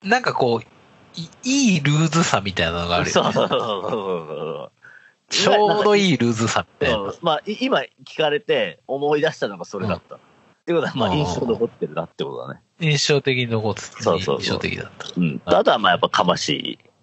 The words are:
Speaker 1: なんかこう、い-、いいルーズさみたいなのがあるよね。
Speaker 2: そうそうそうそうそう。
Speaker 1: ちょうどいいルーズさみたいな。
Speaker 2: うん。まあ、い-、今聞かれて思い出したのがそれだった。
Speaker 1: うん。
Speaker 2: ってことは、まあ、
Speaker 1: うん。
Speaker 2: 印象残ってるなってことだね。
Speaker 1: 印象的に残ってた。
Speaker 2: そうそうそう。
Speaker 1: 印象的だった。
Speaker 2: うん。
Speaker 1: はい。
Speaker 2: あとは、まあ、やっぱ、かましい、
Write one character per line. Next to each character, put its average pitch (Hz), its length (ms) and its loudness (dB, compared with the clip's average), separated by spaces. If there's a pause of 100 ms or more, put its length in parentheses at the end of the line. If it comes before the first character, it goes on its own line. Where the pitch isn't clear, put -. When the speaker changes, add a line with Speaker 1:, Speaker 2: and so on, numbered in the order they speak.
Speaker 1:
な 220 160 2
ん - 20 -6
か - 120 -2
こ 120 240 2
う、 110 40 -10 (580)
い-、 165 100 -12 (140)
い 254 340 4
い - 40 -2
ル 143 120 -2
ー 156 160 2
ズ 165 140 2
さ - 180 2
み 98 120 -4
た - 100 0
い 82 80 0
な 87 120 -2
の 87 40 -4
が 87 100 0
あ 87 60 0
る - 60 -2
よ 180 140 4
ね。 - 80 0
Speaker 2:
そ - 0 -
う - 20 -2
そ 113 120 2
う - 40 2
そ - 60 -2
う 127 40 0
そ 113 80 -4
う 101 220 -4
そ 80 760 -6
う。 - 60 -18 (580)
Speaker 1:
ち 196 200 2
ょ 208 320 4
う - 20 2
ど 208 120 4
い 196 180 4
い 127 40 2
ル 120 120 2
ー - 40 2
ズ 113 140 0
さ 107 180 -2 (140)
み 143 80 0
た 131 40 2
い 113 40 2
な。 104 60 -2
Speaker 2:
う 98 60 -6
ん。 98 140 -8
ま 170 120 0
あ、 147 140 -2
い-、 208 120 -4
今 247 200 0 (260)
聞 - 120 -20
か 151 120 2
れ 147 100 0
て 117 460 -2
思 147 320 0
い 151 40 -2
出 156 100 2
し - 80 -10
た 131 80 -2
の 101 100 -10
が 87 80 -12
そ 104 140 -8
れ 107 80 -4
だ 92 80 -2
っ 87 120 -8
た。 - 80 -20
Speaker 1:
う - 20 -16
ん。 - 40 -20
Speaker 2:
っ - 20 -20 (400)
て 170 100 -2
こ 165 60 2
と 131 60 0
は、 98 100 -4
ま 113 120 0
あ、 - 20 0
Speaker 1:
う 139 60 0
ん。 - 20 2
Speaker 2:
印 135 220 0
象 127 60 -2
残 117 200 0
っ - 40 0
て - 180 -8
る 73 80 -18
な 82 80 -4
っ - 60 -12
て - 140 -8
こ 71 80 -8
と 62 160 -10
だ 67 60 -10
ね。 - 80 -20 (180)
Speaker 1:
印 151 280 2
象 143 140 2
的 131 160 0
に 127 100 -2
残 110 240 0
っ - 40 -2
て - 60 -12
た。 - 60 -12 (160)
Speaker 2:
そ 95 120 4
う 78 60 -2
そ - 0 -
う - 0 -
そ 71 140 0
う。 - 40 0
Speaker 1:
印 - 100 -4
象 - 80 -2
的 - 200 -6
だ - 80 -8
っ - 120 -18
た。 - 180 -14
Speaker 2:
う - 40 -2
ん。 71 260 0
Speaker 1:
は - 80 0
い。 - 40 6
Speaker 2:
あ 196 60 4
と - 80 4
は、 135 60 4
ま 101 120 4
あ、 - 40 8
や 87 40 4
っ - 20 -14
ぱ、 - 100 2
か - 140 2
ま 90 140 2
し - 120 -4
い、 - 300 -6 (240)